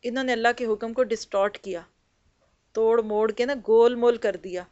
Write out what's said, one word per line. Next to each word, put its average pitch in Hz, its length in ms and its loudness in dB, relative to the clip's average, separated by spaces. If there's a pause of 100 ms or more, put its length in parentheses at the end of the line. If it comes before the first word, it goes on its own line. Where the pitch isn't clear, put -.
इन्होंने 254 280 -2
अल्लाह 233 200 2
के 247 120 -6
हुक्म 226 280 -4
को 254 120 -2
distort 202 540 -2
किया, 175 260 -12 (880)
तोड़ 226 280 2
मोड़ 214 300 0
के 240 140 -2
ना 285 80 -4 (100)
गोल 233 320 6
मोल 240 220 2
कर 202 200 -2
दिया। 180 340 -10